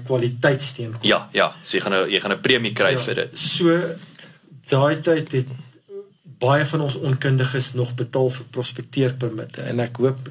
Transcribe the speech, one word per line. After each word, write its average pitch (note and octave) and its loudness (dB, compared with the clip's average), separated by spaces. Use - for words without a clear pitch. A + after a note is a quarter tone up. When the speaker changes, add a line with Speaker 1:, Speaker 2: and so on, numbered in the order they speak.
Speaker 1:
kwaliteit C3 2
steenkool. A2+ -4
Speaker 2:
Ja, G2 6
ja. F#2 2
So - -2
jy F2+ 0
gaan G2+ -2
'n, F#2+ 2
jy F2+ 2
gaan G2 -2
'n F#2+ -2
premie A#2 2
kry G2 2
Speaker 1:
Ja. - 2
Speaker 2:
vir A2+ -2
dit. - -4
Speaker 1:
So, E3+ 2
daai D3 2
tyd D#3+ 0
het C3 0
baie C#3+ 4
van D3+ -2
ons C#3 -2
onkundiges C3 0
nog B2 -2
betaal B2+ 0
vir B2 -8
prospekteerpermitte B2 -4
en B2 -4
ek A#2 -4
hoop, C3 2